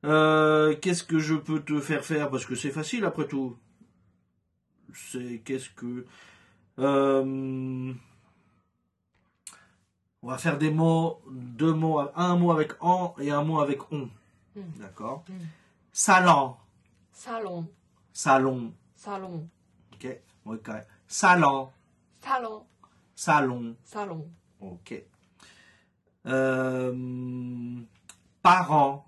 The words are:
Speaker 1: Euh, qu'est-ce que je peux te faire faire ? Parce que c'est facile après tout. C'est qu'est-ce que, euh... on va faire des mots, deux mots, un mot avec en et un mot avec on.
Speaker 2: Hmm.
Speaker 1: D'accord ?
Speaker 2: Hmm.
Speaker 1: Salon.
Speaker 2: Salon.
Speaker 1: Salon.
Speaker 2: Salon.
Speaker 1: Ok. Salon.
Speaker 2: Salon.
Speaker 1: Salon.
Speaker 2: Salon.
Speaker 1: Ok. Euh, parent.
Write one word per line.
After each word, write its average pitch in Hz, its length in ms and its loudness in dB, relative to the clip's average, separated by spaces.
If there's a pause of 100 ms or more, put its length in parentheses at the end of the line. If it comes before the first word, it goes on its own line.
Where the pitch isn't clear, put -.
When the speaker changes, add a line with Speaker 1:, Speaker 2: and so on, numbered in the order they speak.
Speaker 1:
Euh, 156 760 4
qu'est-ce 180 240 -2
que 160 140 0
je 156 160 0
peux 151 280 -2
te 151 180 -2
faire 143 240 -4
faire ? 147 260 -2
Parce 127 160 -4
que 127 80 -6
c'est 135 160 -6
facile 156 340 -4
après 151 240 -2
tout. 131 280 -6 (1400)
C'est 123 500 -12
qu'est-ce 131 260 -8
que, 123 360 -10 (720)
euh... 135 1120 0 (2250)
on 120 60 -14
va 131 100 -8
faire 151 200 0
des 156 120 2
mots, 165 500 2 (100)
deux 127 440 -2
mots, 160 260 0 (160)
un 175 200 2
mot 175 140 4
avec 156 220 2 (100)
en 175 360 2
et 143 120 -4
un 147 140 0
mot 156 160 0
avec 139 320 -2
on. 135 160 -8 (480)
Speaker 2:
Hmm. 202 60 -14 (160)
Speaker 1:
D'accord ? 104 500 -12
Speaker 2:
Hmm. 185 160 -14 (480)
Speaker 1:
Salon. 175 640 4 (560)
Speaker 2:
Salon. 185 560 -10 (440)
Speaker 1:
Salon. 131 600 2 (240)
Speaker 2:
Salon. 185 520 -12 (440)
Speaker 1:
Ok. - 140 -16 (1000)
Salon. 143 640 4 (520)
Speaker 2:
Salon. 233 440 -6 (480)
Speaker 1:
Salon. 123 680 0
Speaker 2:
Salon. 170 460 -10 (300)
Speaker 1:
Ok. 90 340 -16 (1300)
Euh, 127 1500 -4 (640)
parent. 147 640 4